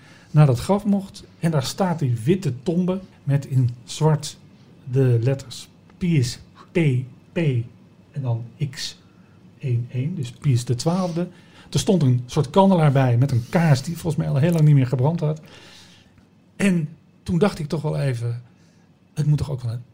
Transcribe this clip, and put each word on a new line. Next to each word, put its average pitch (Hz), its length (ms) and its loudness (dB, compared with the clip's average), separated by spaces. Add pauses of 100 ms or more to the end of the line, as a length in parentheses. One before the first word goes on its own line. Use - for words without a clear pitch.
(320)
naar 151 140 6
dat 127 140 2
graf 202 260 -2
mocht. 202 380 -4 (160)
En 165 120 -2
daar 147 120 0
staat 175 360 -4
die 127 240 0
witte 156 300 0 (100)
tombe 180 360 -2 (240)
met 139 220 0
in 127 240 0 (140)
zwart - 540 -2 (540)
de 127 300 4
letters - 480 -4 (280)
Pius 160 420 0 (320)
P - 60 -4 (540)
P - 60 -10 (760)
en 139 100 -8
dan 120 220 -4 (260)
X - 280 -12 (640)
één 120 320 -4
één, 139 240 -6
dus 123 160 -8
Pius 127 340 0
de 127 100 -2
twaalfde. 175 520 -2 (440)
Er 151 80 -2
stond 185 240 2
een 123 220 2
soort 160 240 -2
kandelaar 185 420 4
bij 127 260 2
met 139 140 2
een 117 180 0
kaars 160 320 2
die 170 160 -8
volgens 165 180 -4
mij 160 160 -2
al 147 100 0
heel 131 100 4
lang 156 140 2
niet 147 100 6
meer 131 120 4
gebrand 143 320 0
had. 156 220 -4 (1120)
En 180 340 0 (340)
toen 185 140 -2
dacht 190 220 2
ik 151 80 -6
toch 156 140 -6
wel 151 180 -4
even, 120 420 -4 (720)
het 151 120 -4
moet 147 120 4
toch 147 140 -6
ook 135 100 -6
wel 117 100 -6
een 120 120 -8 (100)